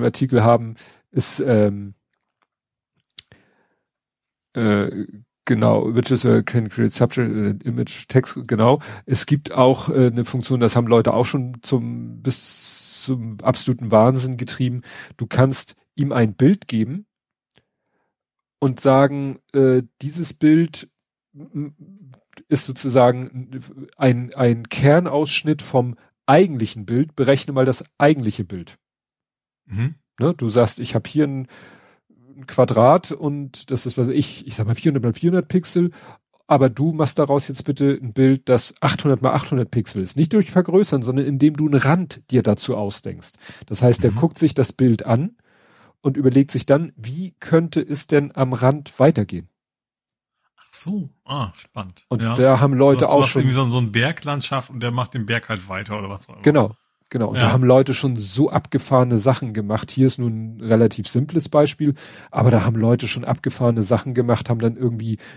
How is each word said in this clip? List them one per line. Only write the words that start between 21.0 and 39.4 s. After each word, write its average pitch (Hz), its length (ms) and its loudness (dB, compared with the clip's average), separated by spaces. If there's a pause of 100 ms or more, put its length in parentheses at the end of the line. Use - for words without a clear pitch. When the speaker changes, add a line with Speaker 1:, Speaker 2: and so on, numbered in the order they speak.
Speaker 1:
m-, 143 180 -20
m-, 147 580 -14 (360)
ist - 180 -2
sozusagen 127 960 0 (360)
ein, 123 360 0
ein 120 340 0
Kernausschnitt 151 920 0
vom 123 340 -2 (300)
eigentlichen 131 640 2
Bild, 131 280 -2
berechne 139 380 0
mal 131 120 2
das 127 180 -2 (160)
eigentliche 139 460 0
Bild. 87 340 -14 (880)
Speaker 2:
Mhm. 120 280 -4 (240)
Speaker 1:
Ne, 151 140 2
du 120 160 -4
sagst, 113 300 2
ich 123 160 -4
hab 110 120 -4
hier 151 180 0
ein 135 220 -6 (880)
ein - 120 -20
Quadrat 127 640 4
und 143 600 -8
das 127 140 -4
ist, 123 120 -8
was 123 120 0
ich, - 380 -4
ich 113 80 -10
sag 107 120 -4
mal, 117 80 0
vierhundert 139 280 0
mal 120 100 0
vierhundert 175 340 0
Pixel, 175 440 0 (560)
aber 135 220 4
du 139 240 -2
machst 156 240 -2
daraus 139 300 0
jetzt 135 180 -10
bitte 139 360 0
ein 120 120 -10
Bild, 131 360 2
das 123 320 0
achthundert 139 400 0
mal 131 120 2
achthundert 131 380 -4